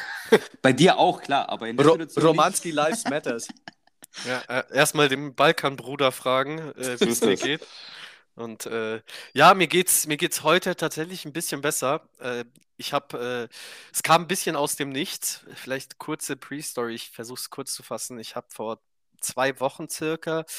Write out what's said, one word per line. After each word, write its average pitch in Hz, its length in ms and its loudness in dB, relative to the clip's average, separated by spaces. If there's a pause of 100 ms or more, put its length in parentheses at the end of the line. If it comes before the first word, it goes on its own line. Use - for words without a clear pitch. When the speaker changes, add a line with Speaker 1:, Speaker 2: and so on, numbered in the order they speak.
(320)
Speaker 1:
<laughs> - 320 4
Bei 131 100 6
dir 160 240 6
auch, 165 240 2
klar, 135 280 0
aber 113 200 -6
in 117 80 -2
der 147 80 6
Speaker 2:
Ro-, 160 80 10
Speaker 1:
Situation 160 300 0
nicht. 160 60 8
Speaker 2:
Romanski 160 420 2
Lives 156 340 0
Matters. 135 480 -4
Speaker 3:
<laughs> - 40 -20 (680)
Ja, 123 240 -4
äh, 123 160 -2 (100)
erstmal 147 360 4
dem 139 260 -4
Balkan-Bruder 139 760 2
fragen, 135 480 -2
äh, 131 380 -8
Speaker 1:
So - 80 2
Speaker 3:
wie's 117 160 0
Speaker 1:
ist 120 40 2
Speaker 3:
mir - 80 4
Speaker 1:
es. - 80 -2
Speaker 3:
geht. 143 260 -4 (680)
Und, 113 320 -12
äh, 113 340 -4 (320)
ja, 170 200 10
mir 185 140 4
geht's, - 400 2
mir 151 100 -2
geht's - 260 -4
heute 175 320 4
tatsächlich 165 500 -6
ein 143 80 -10
bisschen 156 280 -6
besser. 151 460 -2 (120)
Äh, 120 260 -6 (320)
ich - 160 -6
hab, 143 200 -4
äh, 120 340 -6 (440)
es - 120 -4
kam 165 200 4
ein 156 40 -10
bisschen 170 280 -2
aus 147 200 0
dem 139 140 -4
Nichts. - 560 -6 (100)
Vielleicht - 440 -10
kurze 151 380 -8
Pre-Story, 123 580 -8
ich - 160 -12
versuch's 123 380 -12
kurz - 240 -10
zu - 100 -12
fassen. 120 360 -10
Ich - 160 -16
hab - 180 -10
vor 110 280 -8 (400)
zwei 131 400 0
Wochen 143 280 -4
circa 160 560 -4 (140)